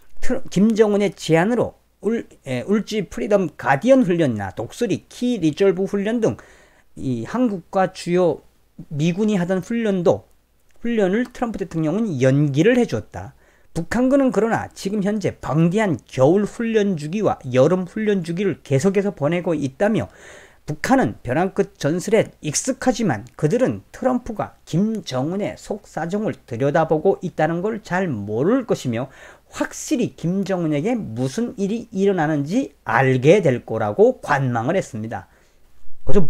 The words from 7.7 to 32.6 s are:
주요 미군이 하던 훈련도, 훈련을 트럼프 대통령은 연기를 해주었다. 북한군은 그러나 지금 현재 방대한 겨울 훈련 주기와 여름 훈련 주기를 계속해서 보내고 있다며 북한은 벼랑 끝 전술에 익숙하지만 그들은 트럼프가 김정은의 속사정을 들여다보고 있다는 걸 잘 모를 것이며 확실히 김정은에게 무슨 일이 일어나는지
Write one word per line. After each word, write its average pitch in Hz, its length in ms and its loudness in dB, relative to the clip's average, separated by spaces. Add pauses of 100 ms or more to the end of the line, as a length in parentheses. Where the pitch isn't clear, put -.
주요 175 500 0 (460)
미군이 175 480 0
하던 180 220 0
훈련도, 190 640 -2 (560)
훈련을 226 520 0
트럼프 226 260 -6
대통령은 165 640 -2
연기를 147 560 2
해주었다. 107 560 -6 (400)
북한군은 254 560 0
그러나 196 380 -2
지금 202 340 -6
현재 196 360 -2
방대한 165 680 0
겨울 165 380 4
훈련 208 520 -2
주기와 151 420 -2 (140)
여름 131 300 2
훈련 202 420 -4
주기를 170 380 -4
계속해서 190 520 0
보내고 170 400 -2
있다며 156 540 -2 (580)
북한은 156 560 0
벼랑 165 320 -2
끝 196 240 -4
전술에 180 640 0
익숙하지만 180 840 -4 (100)
그들은 156 540 0
트럼프가 240 760 -4
김정은의 170 920 -4
속사정을 170 760 -6 (120)
들여다보고 156 760 0
있다는 170 400 -2
걸 214 200 -6
잘 185 240 -4
모를 127 600 -2
것이며 127 420 -4 (420)
확실히 - 640 -6
김정은에게 175 800 -2
무슨 135 640 -6
일이 196 340 -6
일어나는지 175 840 -2 (100)